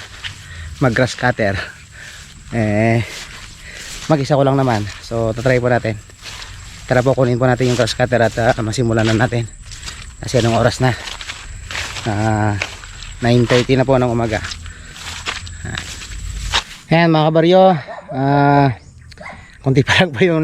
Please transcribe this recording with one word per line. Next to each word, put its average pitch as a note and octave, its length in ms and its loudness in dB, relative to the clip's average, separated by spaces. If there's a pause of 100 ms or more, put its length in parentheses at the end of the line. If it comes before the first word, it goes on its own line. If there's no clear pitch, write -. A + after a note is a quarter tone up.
(840)
mag-grass B2 320 2
cutter. A2 400 0 (1000)
Eh, A2+ 480 2 (1080)
mag-isa D3+ 240 2
ko C#3 80 4
lang C#3 160 4
naman. B2 240 2 (240)
So, A2+ 320 -2
tatry B2 240 2
po B2 80 2
natin. A2 300 0 (920)
Tara B2 160 2
po, C3+ 80 4
kunin B2 240 2
po B2+ 80 0
natin B2 240 2
yung A#2+ 80 2
grass A2+ 160 0
cutter B2 300 2
at, A2 180 2
ah, A#2 240 2
masimulan A2+ 400 2
na A2+ 80 2
natin. A2+ 320 0 (720)
Kasi - 240 0
anong A#2 160 4
oras A#2 240 2
na? B2+ 100 4 (1200)
Ah, G#2+ 480 0 (640)
nine A#2+ 240 4
thirty B2 320 4
na C3 80 4
po C3 160 4
ng B2 80 2
umaga. A#2 320 0 (2500)
Ayan, E3 240 6
mga D#3 160 4
kabaryo. E3+ 340 6 (460)
Ah, C#3 640 4 (880)
konti C3 240 2
pa - 160 2
lang F3+ 80 2
po B2+ 160 2
yung E3 180 2